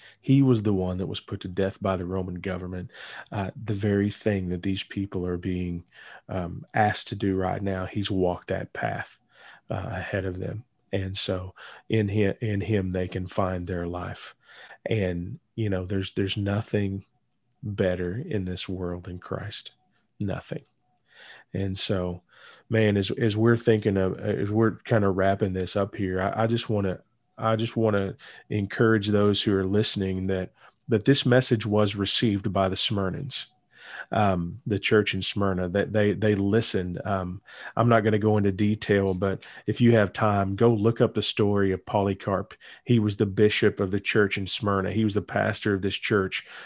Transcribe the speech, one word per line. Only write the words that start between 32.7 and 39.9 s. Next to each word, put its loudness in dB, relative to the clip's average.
Smyrnans, -2
um, 0
the 0
church 4
in -4
Smyrna, 0
that 0
they, 4
they 2
listened. 0
Um, -4
I'm 4
not 6
gonna 4
go 4
into 4
detail, 2
but -2
if 0
you 6